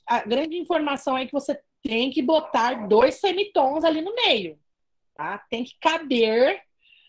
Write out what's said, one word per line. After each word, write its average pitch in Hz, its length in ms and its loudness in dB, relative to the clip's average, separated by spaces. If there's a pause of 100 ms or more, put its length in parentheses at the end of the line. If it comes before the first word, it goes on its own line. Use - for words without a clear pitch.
a 233 140 0
grande 294 360 -2
informação 294 600 -2
é 262 100 -4
que 262 60 -14
você 277 280 -2 (220)
tem 233 280 0
que 285 120 -2
botar 247 640 0
dois 220 300 6
semitons 349 680 0
ali 320 180 0
no 392 120 -6
meio, 240 440 0 (560)
tá? 170 240 -8 (120)
Tem 240 140 -6
que - 160 -16
caber 269 840 0 (460)